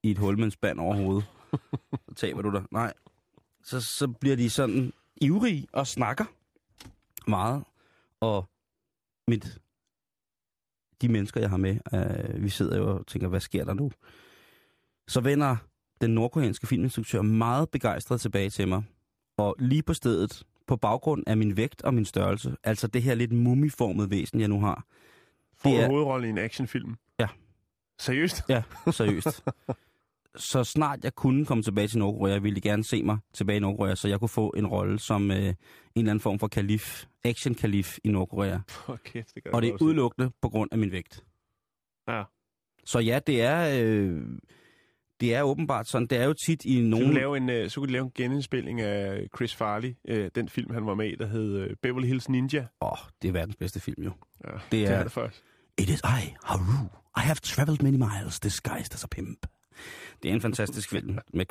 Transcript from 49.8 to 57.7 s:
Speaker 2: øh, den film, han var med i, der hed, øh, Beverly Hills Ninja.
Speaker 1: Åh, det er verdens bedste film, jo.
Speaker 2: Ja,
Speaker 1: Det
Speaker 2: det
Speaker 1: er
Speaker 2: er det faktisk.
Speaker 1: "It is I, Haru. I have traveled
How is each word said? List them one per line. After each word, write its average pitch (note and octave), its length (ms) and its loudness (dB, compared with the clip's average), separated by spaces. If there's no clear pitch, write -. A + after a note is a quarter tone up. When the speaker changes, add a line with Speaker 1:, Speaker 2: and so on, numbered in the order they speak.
Speaker 2:
øh, G#2+ 280 -2
den A#2 140 -2
film, - 240 -4
han A2 120 -4
var G2+ 100 -2
med G#2+ 160 -2
i, - 40 -6
der A2+ 120 -6
hed, G#2+ 300 -2
øh, G2 240 -4
Beverly B2+ 260 -2
Hills B2+ 220 -2
Ninja. C3+ 380 0
Speaker 1:
Åh, - 160 -4
det F2+ 60 -2
er F#2 40 0
verdens E2+ 240 -2
bedste F2+ 240 -6
film, - 240 -8
jo. F2 80 -6
Speaker 2:
Ja, - 60 -12
Speaker 1:
Det G2 100 -12
Speaker 2:
det G#2+ 160 2
Speaker 1:
er G2 80 4
Speaker 2:
er F#2+ 80 2
det A2 80 -4
faktisk. A#2 320 -8
Speaker 1:
"It F#2+ 120 2
is D3+ 100 2
I, A#2+ 340 0
Haru. G2 420 0
I - 20 2
have C#3 160 4
traveled C#3+ 480 0